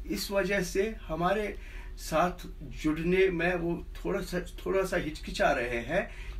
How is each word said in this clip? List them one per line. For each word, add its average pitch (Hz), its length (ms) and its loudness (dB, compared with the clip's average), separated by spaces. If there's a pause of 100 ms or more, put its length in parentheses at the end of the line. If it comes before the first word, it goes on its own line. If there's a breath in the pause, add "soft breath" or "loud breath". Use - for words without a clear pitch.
इस - 240 -4
वजह 196 320 2
से 196 400 0
हमारे 190 540 0 (400 loud breath)
साथ 170 500 2 (160)
जुड़ने 165 680 4
में 175 260 2
वो 170 320 -2 (180)
थोड़ा 185 160 0
सा, 175 200 -4
थोड़ा 190 440 0
सा 180 120 0
हिचकिचा 165 540 0
रहे 120 300 0
हैं 143 300 -2 (300 loud breath)